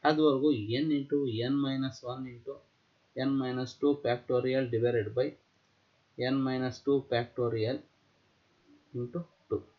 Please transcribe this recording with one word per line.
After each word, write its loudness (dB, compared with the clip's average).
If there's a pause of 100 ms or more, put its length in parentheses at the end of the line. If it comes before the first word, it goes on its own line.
ಅದುವರೆಗೂ 4 (340)
n 0 (120)
into -2 (320)
n 2 (100)
minus -2 (140)
one -8 (120)
into -12 (720)
n 2 (140)
minus -4 (100)
two 4 (120)
factorial 0 (120)
divided 2 (120)
by 2 (1040)
n 0 (120)
minus -2 (120)
two 4 (140)
factorial 0 (1200)
into -6 (300)
two. -2 (180)